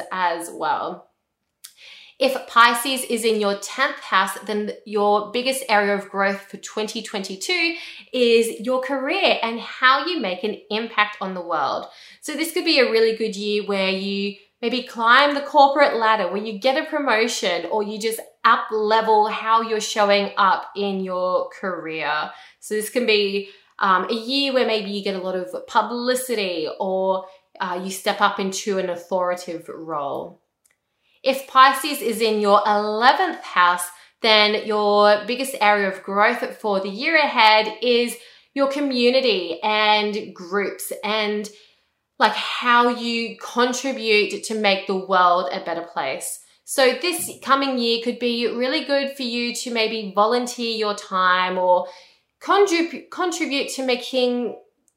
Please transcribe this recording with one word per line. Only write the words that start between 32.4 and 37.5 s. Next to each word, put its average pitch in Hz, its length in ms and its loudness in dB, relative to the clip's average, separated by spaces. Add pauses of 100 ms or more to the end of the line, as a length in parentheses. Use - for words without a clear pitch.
your 202 260 6
eleventh 220 760 2
house, 175 440 2 (360)
then 214 440 4
your 208 600 4
biggest 254 340 -4
area 208 260 4
of 190 160 -6
growth 208 400 0 (200)
for 202 180 0
the 202 80 -6
year 277 280 -2
ahead 220 680 4